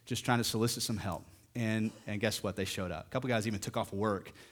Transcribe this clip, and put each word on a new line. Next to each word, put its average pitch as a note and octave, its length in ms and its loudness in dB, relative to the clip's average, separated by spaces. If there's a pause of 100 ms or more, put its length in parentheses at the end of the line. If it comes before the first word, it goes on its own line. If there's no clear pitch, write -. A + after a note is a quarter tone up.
just - 180 -2
trying A#2+ 140 6
to A#2 60 4
solicit A#2 380 2
some A2+ 140 -2
help. F2 300 -4 (280)
And, A2 360 2 (160)
and G#2 160 -2
guess A2 200 2
what? F#2+ 140 -2
They F#2+ 80 0
showed F#2+ 260 -4
up. D#2+ 180 -6
A - 20 -18
couple C3 180 -2
guys A2+ 180 4
even G#2 140 0
took - 160 -4
off A2 160 -2
work G2+ 400 0 (200)